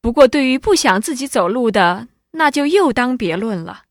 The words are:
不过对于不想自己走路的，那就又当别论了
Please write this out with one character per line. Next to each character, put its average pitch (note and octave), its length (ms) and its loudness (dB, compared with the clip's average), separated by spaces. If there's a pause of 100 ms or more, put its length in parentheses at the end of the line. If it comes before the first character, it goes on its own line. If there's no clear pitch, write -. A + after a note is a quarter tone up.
不 A#3 100 -2
过 C4+ 160 6
对 C#4 180 0
于 C4 120 0
不 G#4 160 0
想 G#3+ 260 2
自 C#4 160 -6
己 C4+ 100 -10
走 G3 220 -2
路 A#3 220 -2
的， G3 380 0 (240)
那 D#4+ 180 0
就 C#4+ 160 -2
又 E4 260 2
当 B3+ 240 -2
别 F3+ 200 -4
论 G#3 220 -6
了 E3 320 -14